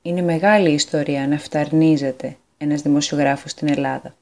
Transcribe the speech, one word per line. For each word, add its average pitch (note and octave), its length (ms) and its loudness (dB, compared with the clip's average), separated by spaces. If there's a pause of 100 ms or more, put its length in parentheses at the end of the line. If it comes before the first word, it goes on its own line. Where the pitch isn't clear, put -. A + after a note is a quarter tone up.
Είναι F3 200 -4
μεγάλη F3+ 500 2
ιστορία D3 560 -2
να D3 100 0
φταρνίζεται D3 1000 0 (200)
ένας D3 240 -2
δημοσιογράφος D3 680 0
στην - 160 -6
Ελλάδα. C3+ 540 -4